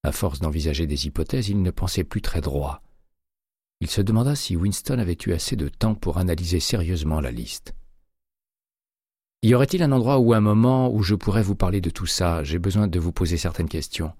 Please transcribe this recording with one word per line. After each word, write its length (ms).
À 80
force 260
d'envisager 480
des 200
hypothèses, 420
il 120
ne 100
pensait 340
plus 180
très 180
droit. 420
Il 100
se 100
demanda 340
si 220
Winston 420
avait 280
eu 60
assez 240
de 120
temps 260
pour 240
analyser 420
sérieusement 600
la 100
liste. « 440
Y 120
aurait-il 280
un 100
endroit 260
ou 160
un 60
moment 520
où 100
je 120
pourrais 280
vous 120
parler 260
de 80
tout 160
ça ? 400
J'ai 140
besoin 300
de 100
vous 140
poser 260
certaines 320
questions. » 500